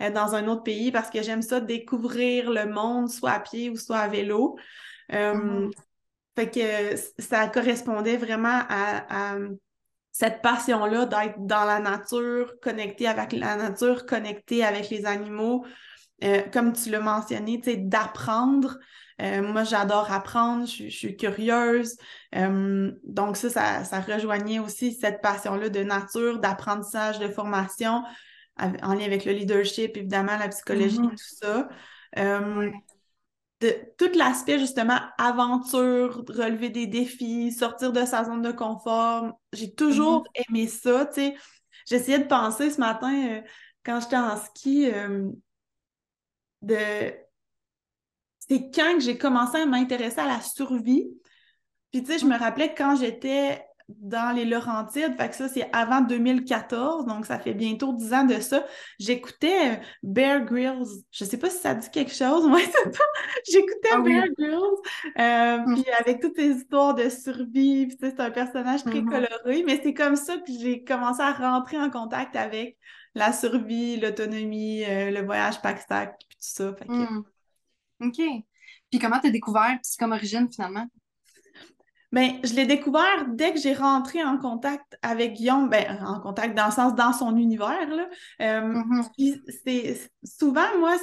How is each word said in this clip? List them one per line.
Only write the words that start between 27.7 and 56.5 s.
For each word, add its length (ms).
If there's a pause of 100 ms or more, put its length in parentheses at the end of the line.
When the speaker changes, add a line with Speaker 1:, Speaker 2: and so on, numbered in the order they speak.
Speaker 1:
av-, 280
en 100
lien 120
avec 200
le 80
leadership, 640
évidemment, 400
la 100
psychologie, 520
Speaker 2:
Mhm. 100
Speaker 1:
tout 320
ça. 260 (520)
Euh, 360
Speaker 2:
Ouais. 180 (880)
Speaker 1:
de, 160 (220)
tout 200
l'aspect, 420
justement, 400 (180)
aventure, 1120
relever 400
des 180
défis, 640
sortir 400
de 140
sa 180
zone 200
de 80
confort. 880 (120)
J'ai 220
toujours 480 (160)
Speaker 2:
Mhm. 120
Speaker 1:
aimé 180
ça, 400
tu 80
sais. 200 (540)
J'essayais 300
de 80
penser 420
ce 100
matin, 340 (160)
euh, 120 (420)
quand 160
j'étais 180
en 200
ski, 520
euh, 400 (1300)
de, 520 (1300)
c'est 260
quand 220
que 60
j'ai 160
commencé 400
à 80
m'intéresser 540
à 80
la 140
survie. 640 (840)
Puis, 120
tu 80
sais, 80
je 60
Speaker 2:
Mhm. 80
Speaker 1:
me 60
rappelais 360
quand 200
j'étais 680 (260)
dans 440
les 120
Laurentides, 720
fait 120
que 60
ça, 140
c'est 240
avant 280
deux 160
mille 280
quatorze, 600